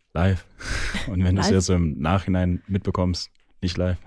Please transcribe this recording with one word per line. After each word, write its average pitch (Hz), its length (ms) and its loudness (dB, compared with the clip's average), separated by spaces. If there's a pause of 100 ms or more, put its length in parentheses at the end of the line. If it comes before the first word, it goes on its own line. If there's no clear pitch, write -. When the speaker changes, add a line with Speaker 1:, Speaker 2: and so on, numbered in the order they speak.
(140)
Speaker 1:
live. 90 300 2 (320)
<laughs> - 300 -4
Und 92 160 -2
wenn 92 140 4
du's 95 100 2
Speaker 2:
Live. - 80 4
Speaker 1:
jetzt 95 160 2
im 85 300 0
Nachhinein 90 680 0
mitbekommst, 92 640 -2 (320)
nicht 87 140 -4
live. 90 300 -2